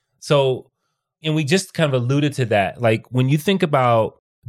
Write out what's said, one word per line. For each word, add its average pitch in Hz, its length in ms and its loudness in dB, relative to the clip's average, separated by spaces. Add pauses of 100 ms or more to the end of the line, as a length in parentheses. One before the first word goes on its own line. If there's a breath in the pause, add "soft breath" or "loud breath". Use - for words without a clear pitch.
(200)
So, 135 500 0 (540)
and 156 120 -2
we 160 80 0
just 180 300 -2
kind 151 200 0
of 127 80 0
alluded 139 320 0
to 127 120 -2
that. 101 360 0
Like, 113 280 0
when 127 200 0
you 151 80 2
think 185 260 -2
about 123 520 0 (340)